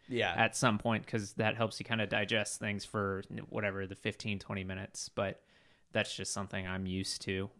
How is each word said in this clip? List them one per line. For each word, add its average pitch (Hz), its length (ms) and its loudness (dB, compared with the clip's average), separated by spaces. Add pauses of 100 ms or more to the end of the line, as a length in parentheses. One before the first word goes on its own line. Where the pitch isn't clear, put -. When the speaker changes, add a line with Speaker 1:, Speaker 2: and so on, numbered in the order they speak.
Speaker 1:
Yeah. 110 280 2
Speaker 2:
at 113 200 6
some 113 220 6
point," 110 280 2
'cause 104 280 -2
that 110 220 2
helps 113 220 0
you 101 60 -6
kinda 110 220 0
digest 107 520 0
things 101 260 -2
for, 98 380 0 (260)
whatever, 98 380 -2
the 95 80 -8
fifteen, 104 440 -4
twenty 95 260 -4
minutes, 95 440 -8
but 98 340 -2 (500)
that's 107 220 0
just - 180 -6
something 98 340 -4
I'm 95 200 -2
used 92 360 -2
to 98 380 -2